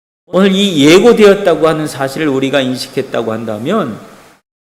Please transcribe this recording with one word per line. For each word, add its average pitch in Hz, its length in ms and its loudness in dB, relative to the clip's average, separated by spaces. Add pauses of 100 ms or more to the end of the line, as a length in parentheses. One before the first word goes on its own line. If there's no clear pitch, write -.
(280)
오늘 190 260 2
이 185 320 0
예고되었다고 185 800 4
하는 156 200 -2
사실을 139 400 -8
우리가 135 340 -2
인식했다고 127 720 -6
한다면 117 680 -6 (720)